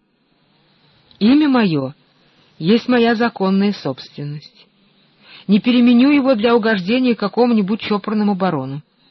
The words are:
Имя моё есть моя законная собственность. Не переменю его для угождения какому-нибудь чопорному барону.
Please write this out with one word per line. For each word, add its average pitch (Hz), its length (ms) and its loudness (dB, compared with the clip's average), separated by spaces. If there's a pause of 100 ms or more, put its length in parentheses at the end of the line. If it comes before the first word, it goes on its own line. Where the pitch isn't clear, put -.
(1200)
Имя 285 300 4
моё 165 440 0 (680)
есть 208 280 0
моя 240 280 2
законная 202 580 -2
собственность. - 920 -12 (800)
Не 202 120 2
переменю 247 520 4
его 269 240 2
для 233 200 0
угождения 220 600 0
какому-нибудь 220 680 -2
чопорному 208 540 -2
барону. 147 460 -4 (300)